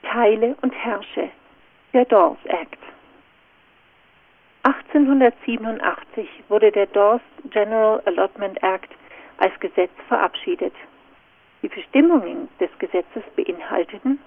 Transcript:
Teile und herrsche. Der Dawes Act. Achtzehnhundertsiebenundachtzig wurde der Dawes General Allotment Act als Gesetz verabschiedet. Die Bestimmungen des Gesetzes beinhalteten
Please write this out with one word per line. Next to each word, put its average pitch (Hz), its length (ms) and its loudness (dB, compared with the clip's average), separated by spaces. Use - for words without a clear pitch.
Teile 233 460 2
und 254 100 -2
herrsche. - 560 -8
Der 247 140 4
Dawes 190 400 4
Act. - 320 -8
Achtzehnhundertsiebenundachtzig 233 1600 0
wurde 214 240 4
der 202 140 2
Dawes 208 340 2
General 220 560 0
Allotment 190 560 -4
Act 190 280 -4
als 190 240 0
Gesetz 180 300 -2
verabschiedet. - 640 -4
Die - 80 -8
Bestimmungen 294 800 0
des 180 200 -2
Gesetzes - 460 -6
beinhalteten 190 920 -4